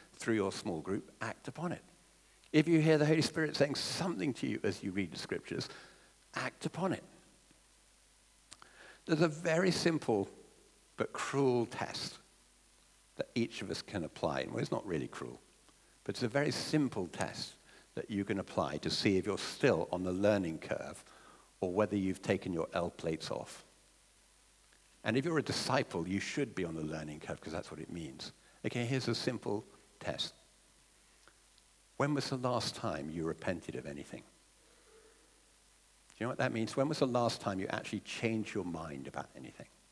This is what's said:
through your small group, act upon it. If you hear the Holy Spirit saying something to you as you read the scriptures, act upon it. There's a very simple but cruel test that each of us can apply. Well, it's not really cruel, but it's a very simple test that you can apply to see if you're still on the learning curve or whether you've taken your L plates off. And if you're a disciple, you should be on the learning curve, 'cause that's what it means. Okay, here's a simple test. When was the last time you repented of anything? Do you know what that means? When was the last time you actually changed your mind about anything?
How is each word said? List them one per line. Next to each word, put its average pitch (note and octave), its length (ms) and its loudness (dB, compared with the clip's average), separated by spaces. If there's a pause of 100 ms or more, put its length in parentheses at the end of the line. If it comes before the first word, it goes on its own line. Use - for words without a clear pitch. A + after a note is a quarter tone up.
(160)
through A2+ 200 0
your G2 160 4
small F2+ 280 -4
group, F#2+ 320 -4 (100)
act - 260 -8
upon D#3 240 -6
it. - 120 -8 (680)
If D3+ 160 8
you D#3+ 100 8
hear D#3 180 8
the D3 80 6
Holy D#3 160 6
Spirit D#3 360 2
saying C#3+ 180 6
something E3 600 0
to C3+ 120 -2
you A2+ 160 0
as G2 180 0
you G2+ 100 -4
read F2+ 200 -2
the - 80 -10
scriptures, - 480 -4 (680)
act - 300 -6
upon F3 280 -2
it. - 100 -6 (2000)
There's D3+ 160 4
a F3 60 8
very E3 440 4
simple C#3+ 580 2 (680)
but - 160 -2
cruel B2+ 540 2
test - 540 -6 (1000)
that - 180 -4
each - 260 0
of G2 80 -6
us - 120 -4
can - 240 -6
apply. C#2 440 -2
Well, - 100 -4
it's - 120 0
not - 160 -4
really D2 220 -2
cruel, B1 320 -10 (640)
but - 100 -4
it's - 80 -4
a A#2 60 2
very C#3+ 220 2
simple A#2+ 560 2
test - 480 -6 (400)
that - 140 -6
you G2+ 140 0
can G2 160 -2
apply D2+ 380 -2
to D#2+ 120 -2
see G2 280 4
if F2+ 80 2
you're G2 120 0
still - 540 2
on F2+ 120 -2
the F#2 80 0
learning F#2 480 4
curve - 440 -6 (560)
or F#2 120 0
whether G#2 260 4
you've F#2+ 240 0
taken G2 320 0
your D#2+ 200 0
L F2 160 0
plates D#2+ 420 -4
off. - 340 -8 (1400)
And A2 120 2
if C3+ 100 2
you're E3 120 2
a C3+ 60 2
disciple, A2+ 640 0
you F#2+ 120 2
should - 360 -2
be F#2 100 -2
on E2 100 -4
the D#2+ 80 -4
learning D2+ 360 -6
curve, D2+ 220 -8
'cause D#2 120 -10
that's - 180 -6
what D#2 80 -12
it - 120 -10
means. D#2+ 400 -10 (340)
Okay, A#2+ 200 -2
here's B2+ 220 0
a A#2 80 2
simple A2+ 500 -2 (340)
test. - 340 -4 (1600)
When C#3+ 160 4
was C#3 160 0
the C3+ 80 -2
last B2 380 0
time D2+ 340 -4
you D#2+ 140 -2
repented E2 520 -4
of C2 100 -6
anything? C#2+ 380 -10
Do - 1900 -20
you A2 80 -4
know B2 40 -2
what - 100 -4
that B2 120 2
means? A2+ 240 -2
When C#3 140 2
was D3+ 100 -2
the C#3 80 4
last A#2+ 320 2
time G2 180 -2
you F#2+ 100 -2
actually G#2+ 340 -4
changed A2 520 -2
your F#2+ 120 -2
mind D#2+ 420 -6
about C#2+ 260 -8
anything? C2 340 -16 (240)